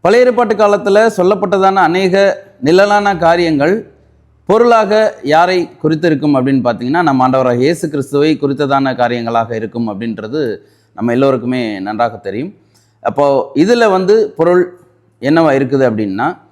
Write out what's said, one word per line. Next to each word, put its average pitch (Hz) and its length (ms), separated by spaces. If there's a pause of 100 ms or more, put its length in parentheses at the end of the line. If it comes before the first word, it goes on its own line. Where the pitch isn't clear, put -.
பழைய 240 220
ஏற்பாட்டு 226 280
காலத்துல 202 440 (180)
சொல்லப்பட்டதான 190 720
அநேக 185 260 (520)
நிழலான 202 580
காரியங்கள் 165 500 (720)
பொருளாக 220 440 (400)
யாரை 180 260 (240)
குறித்திருக்கும் 156 560
அப்படின்னு 131 280
பார்த்தீங்கன்னா, 123 420
நம்ம 131 160
ஆண்டவராக 127 420
இயேசு 165 260
கிறிஸ்துவை 143 400 (100)
குறித்ததான 135 580
காரியங்களாக 117 500 (100)
இருக்கும் 113 320
அப்படின்றது 110 500 (540)
நம்ம 117 200
எல்லோருக்குமே 127 460 (240)
நன்றாக 110 300 (100)
தெரியும். 123 260 (560)
அப்போ 143 160 (380)
இதுல 233 220 (120)
வந்து 190 180 (220)
பொருள் 175 260 (600)
என்னவா 156 360
இருக்குது 135 300
அப்படின்னா 107 380 (260)